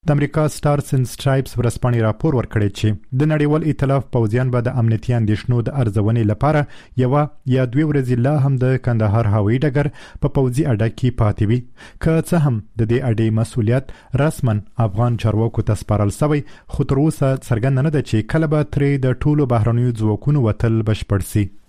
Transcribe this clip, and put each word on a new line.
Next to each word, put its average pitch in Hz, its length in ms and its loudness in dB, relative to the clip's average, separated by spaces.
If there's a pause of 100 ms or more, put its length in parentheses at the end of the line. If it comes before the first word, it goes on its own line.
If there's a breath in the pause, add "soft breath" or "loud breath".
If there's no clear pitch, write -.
د 151 60 2
امریکا 143 280 0 (120)
سټارز 147 400 -2
اینډ 127 180 0
سټرایپس 135 460 -2
ورځپاڼې 120 480 0
راپور 147 320 0
ورکړی 104 300 0 (100)
چې 107 100 0 (320)
د 151 100 2
نړیوال 151 400 2
ائتلاف 135 320 0 (140)
پوځیان 120 380 2
به 123 120 2
د 131 140 -2
امنیتي 113 340 0
اندېښنو 117 520 0
د - 40 -2 (100)
ارزونې 113 500 2
لپاره 143 300 0 (420 loud breath)
یوه 139 200 2 (320)
یا 127 100 2
دوې 131 240 0
ورځې 127 280 0 (100)
لا 147 160 2
هم 135 200 2
د 131 220 2
کندهار 110 480 2
هوایي 110 320 2
ډګر 143 220 0 (360 loud breath)
په 143 140 0
پوځي 131 260 0 (100)
اډه 110 160 0 (100)
کې 127 220 0
پاتې 107 280 2
وي. 120 100 2 (440 loud breath)
که 165 100 0 (160)
څه 180 160 0
هم 123 100 2 (240)
د 113 120 2
دې 120 80 2 (100)
اډې 110 300 0
مسؤلیت 117 460 0 (360 loud breath)
رسماً 135 340 0 (300)
افغان 113 380 0
چارواکو 107 480 0
ته 107 100 2
سپارل 101 380 0
شوی، 151 220 0 (340 loud breath)
خو 135 160 -2
تر 139 120 2
اوسه 147 280 0 (160)
څرګنده 127 400 0
نه 160 80 2
ده 139 140 0
چې 110 260 0
کله 160 180 2
به 151 220 0
ترې 139 160 2 (160)
د 127 160 2
ټولو 147 320 2
بهرنیو 117 480 2
ځواکونو 120 420 2
وتل 113 320 0 (140)
بشپړ 101 300 -2 (120)
سي. 104 120 2 (240)